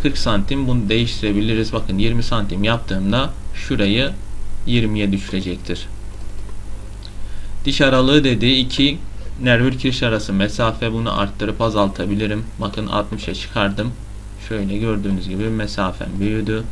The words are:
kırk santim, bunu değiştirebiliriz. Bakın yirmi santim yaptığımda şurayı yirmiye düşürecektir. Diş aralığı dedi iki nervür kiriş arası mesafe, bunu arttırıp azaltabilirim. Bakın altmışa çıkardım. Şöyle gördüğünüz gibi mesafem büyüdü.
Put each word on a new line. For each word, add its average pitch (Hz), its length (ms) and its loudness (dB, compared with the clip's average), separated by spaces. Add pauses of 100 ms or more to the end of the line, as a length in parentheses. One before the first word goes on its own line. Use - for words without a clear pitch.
kırk - 160 2
santim, 127 500 2
bunu 120 200 2
değiştirebiliriz. 110 840 2
Bakın 101 260 0
yirmi 113 240 4
santim 101 420 2
yaptığımda 113 680 0 (240)
şurayı 107 560 2 (560)
yirmiye 107 460 2
düşürecektir. 92 760 -4 (1800)
Diş 139 160 2
aralığı 135 440 6
dedi 117 220 4
iki 135 520 2 (440)
nervür 123 360 4
kiriş 131 240 0
arası 110 300 0
mesafe, 110 600 0
bunu 113 280 0
arttırıp 101 400 -2
azaltabilirim. 104 840 0 (160)
Bakın 107 260 -4
altmışa 104 480 -2
çıkardım. 101 580 -2 (560)
Şöyle 101 300 -2
gördüğünüz 98 500 -2
gibi 98 200 -2
mesafem 101 600 -4 (120)
büyüdü. 107 520 -2